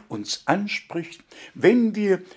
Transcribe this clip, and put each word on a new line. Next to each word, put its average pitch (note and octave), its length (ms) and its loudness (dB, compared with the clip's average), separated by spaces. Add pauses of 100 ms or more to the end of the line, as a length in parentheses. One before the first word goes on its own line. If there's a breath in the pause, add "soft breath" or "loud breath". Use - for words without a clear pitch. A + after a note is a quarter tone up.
uns - 380 -10
anspricht, - 760 -6 (320 loud breath)
wenn A3 400 4
wir G3 260 2 (160 loud breath)